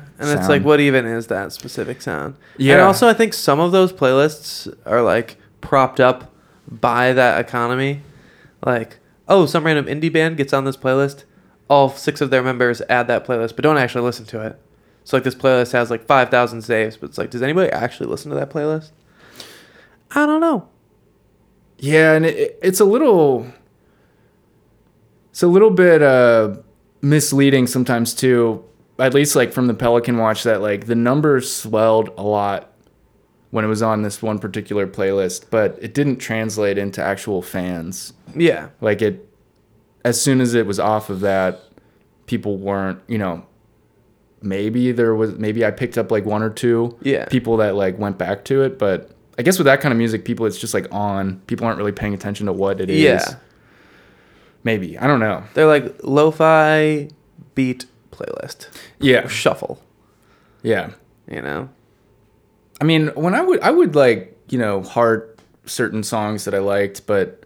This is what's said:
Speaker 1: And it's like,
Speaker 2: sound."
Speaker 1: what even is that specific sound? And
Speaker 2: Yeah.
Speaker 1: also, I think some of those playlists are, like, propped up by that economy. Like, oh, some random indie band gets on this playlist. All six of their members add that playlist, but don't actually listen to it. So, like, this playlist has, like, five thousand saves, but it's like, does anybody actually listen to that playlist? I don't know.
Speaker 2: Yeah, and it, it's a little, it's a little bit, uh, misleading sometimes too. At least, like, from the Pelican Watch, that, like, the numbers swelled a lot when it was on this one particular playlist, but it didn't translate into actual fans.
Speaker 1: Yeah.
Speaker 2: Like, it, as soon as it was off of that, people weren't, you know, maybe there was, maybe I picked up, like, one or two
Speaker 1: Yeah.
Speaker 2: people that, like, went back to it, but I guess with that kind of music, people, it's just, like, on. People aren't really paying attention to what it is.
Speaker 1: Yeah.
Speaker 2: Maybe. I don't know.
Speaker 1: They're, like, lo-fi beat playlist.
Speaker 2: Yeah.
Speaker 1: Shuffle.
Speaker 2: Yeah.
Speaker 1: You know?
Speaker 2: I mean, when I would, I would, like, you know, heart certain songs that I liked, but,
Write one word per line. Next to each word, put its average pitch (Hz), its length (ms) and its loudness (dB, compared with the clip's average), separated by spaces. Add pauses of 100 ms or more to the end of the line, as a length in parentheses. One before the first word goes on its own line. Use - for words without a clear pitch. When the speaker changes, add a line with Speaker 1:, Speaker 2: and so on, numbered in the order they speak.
(200)
Speaker 1:
And 147 100 -4
it's 95 180 0
like, 143 120 4
Speaker 2:
sound." - 40 -2
Speaker 1:
what 147 140 6
even 131 280 2
is 113 200 -6
that 98 260 -6
specific - 500 -12
sound? 78 340 -8 (180)
And 131 120 -4
Speaker 2:
Yeah. 180 200 8
Speaker 1:
also, 196 220 4
I 220 60 6
think 226 200 0
some 143 240 0
of 175 140 0
those 185 200 4
playlists 143 800 -2 (140)
are, 117 160 2
like, 113 340 0 (240)
propped 135 400 0
up 127 320 2 (340)
by 120 460 0
that 123 260 2
economy. 127 600 -4 (640)
Like, 120 340 -4 (300)
oh, 190 160 6
some 151 220 0
random 151 180 0
indie 151 260 -4
band 160 280 0
gets 139 160 -2
on 135 100 0
this 135 120 -4
playlist. 139 480 -2 (440)
All 139 220 4
six - 320 -6
of 135 80 -2
their 127 120 2
members 123 460 0
add 120 200 0
that 113 180 -2
playlist, 117 300 -4
but - 60 -4
don't 151 140 2
actually 123 300 -2
listen 117 200 -6
to 110 140 -10
it. 110 180 -10 (460)
So, 135 140 0
like, 127 60 -2
this 127 100 -2
playlist 123 380 2
has, 120 180 0
like, 113 160 -6
five 127 240 4
thousand 117 320 0
saves, 110 340 -2
but - 140 -14
it's - 80 -12
like, - 100 -4
does 123 140 -8
anybody 160 280 0
actually - 360 -6
listen - 240 -8
to 139 60 -6
that 139 120 -6
playlist? 156 420 -6 (1200)
I 294 120 2
don't 302 160 2
know. 320 260 0 (1120)
Speaker 2:
Yeah, 156 360 4
and 156 100 4
it, - 380 -2
it's 185 180 2
a 208 60 6
little, 180 600 4 (1800)
it's - 120 -8
a 180 40 4
little 196 240 6
bit, 175 320 6
uh, 117 540 4 (460)
misleading 139 640 4
sometimes 123 480 -2
too. 120 500 2 (340)
At 131 160 2
least, 143 220 2
like, 127 160 2
from 127 140 0
the 117 80 0
Pelican 120 440 0
Watch, 110 240 0
that, 110 180 0
like, 104 260 -4
the 117 80 -2
numbers 127 580 2
swelled 110 560 0 (100)
a 98 40 -10
lot 101 440 -2 (840)
when 107 140 -4
it 107 40 -2
was 110 140 -2
on 110 200 0
this 104 200 -8
one 107 160 -4
particular 101 480 -6
playlist, 95 640 -4
but 104 300 0
it 107 140 -12
didn't 143 240 0
translate 107 600 -4
into 98 240 -6
actual 95 400 -4
fans. 90 720 -10 (240)
Speaker 1:
Yeah. 147 320 0 (120)
Speaker 2:
Like, 107 220 0
it, 101 260 -2 (760)
as 120 160 0
soon 131 200 2
as 120 140 0
it 113 120 2
was 98 120 -4
off 107 320 -2
of 92 100 -8
that, 95 380 0 (680)
people 104 320 -6
weren't, 98 500 -6
you 117 100 -4
know, 90 260 -6 (960)
maybe 107 500 -2
there 117 240 2
was, 110 200 -2
maybe 107 280 -2
I 104 80 0
picked 123 260 -8
up, 98 140 -4
like, 104 140 0
one 107 160 -2
or 110 80 -2
two 117 520 -2
Speaker 1:
Yeah. 135 220 -2
Speaker 2:
people 120 320 0
that, 104 180 2
like, 98 240 -2
went 101 200 -4
back 90 260 -6
to 135 180 0
it, 131 160 -2
but 95 320 -2 (280)
I 127 40 -4
guess 185 160 2
with 175 60 0
that 139 160 4
kind 151 120 0
of 113 60 2
music, 113 280 -2
people, 113 200 -4
it's 104 120 -4
just, 110 160 -8
like, 95 180 -4
on. 98 540 -4
People 127 200 -6
aren't 110 120 -4
really 104 140 -2
paying 104 220 -6
attention 101 320 -8
to 98 60 -2
what 98 280 -2
it 92 100 -4
is. 156 120 0
Speaker 1:
Yeah. 127 320 2 (1300)
Speaker 2:
Maybe. 95 360 -4
I 123 100 -2
don't 143 120 2
know. 101 220 -2 (120)
Speaker 1:
They're, 156 120 4
like, 147 380 2
lo-fi 156 1040 2 (460)
beat 127 320 -4 (260)
playlist. - 560 -14 (320)
Speaker 2:
Yeah. 135 260 4
Speaker 1:
Shuffle. - 540 -4 (800)
Speaker 2:
Yeah. 98 280 -2 (360)
Speaker 1:
You - 160 -12
know? 76 260 -8 (1120)
Speaker 2:
I - 20 0
mean, 156 240 2
when 170 260 -2
I 233 80 0
would, 370 180 0
I 214 100 2
would, 311 240 2
like, 120 420 2 (120)
you 131 100 -4
know, 101 240 -2
heart 113 560 -2 (280)
certain 110 360 -4
songs 107 420 -6
that 101 100 -4
I 98 40 -2
liked, 98 480 -2
but, 98 400 -2